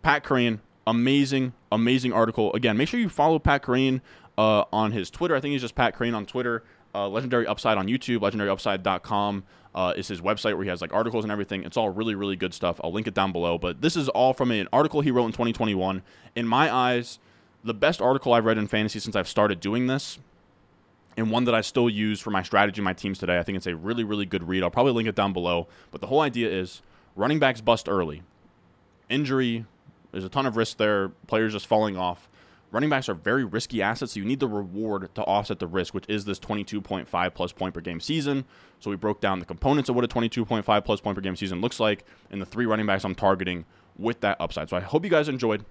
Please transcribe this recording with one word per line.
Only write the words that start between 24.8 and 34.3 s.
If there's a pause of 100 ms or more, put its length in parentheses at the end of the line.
link
it
down
below. (240)
But
the
whole
idea
is (340)
running
backs
bust
early. (880)
Injury, (460)
there's
a
ton
of
risk
there, (160)
players
just
falling
off. (420)
Running
backs
are
very
risky
assets,
so
you
need